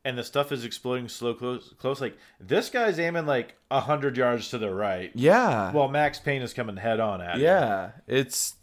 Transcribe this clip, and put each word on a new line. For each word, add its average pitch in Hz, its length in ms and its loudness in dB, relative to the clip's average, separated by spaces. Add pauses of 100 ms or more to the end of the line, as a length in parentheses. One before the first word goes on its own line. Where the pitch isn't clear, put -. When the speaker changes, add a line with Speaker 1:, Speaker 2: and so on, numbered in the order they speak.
Speaker 1:
and 131 140 -4
the 120 80 -4
stuff 143 260 0
is 127 140 -4
exploding 123 440 -4
slow, 117 260 -4
close, 123 440 -8
close. 135 220 -2
Like, 123 160 -6 (240)
this 143 300 0
guy's 220 280 0
aiming, 170 280 -2
like, 127 300 0 (140)
a 135 100 2
hundred 139 360 0
yards 120 320 2
to - 80 -6
the 107 160 -2
right. 95 420 -2
Speaker 2:
Yeah. 139 580 4
Speaker 1:
While 143 160 4
Max 147 300 0
Payne 135 220 -2
is 120 140 -8
coming 110 240 -6
head 110 220 0
on 101 200 -2
at 87 140 -6
him. 87 80 0
Speaker 2:
Yeah. 117 480 2 (160)
It's, - 560 -2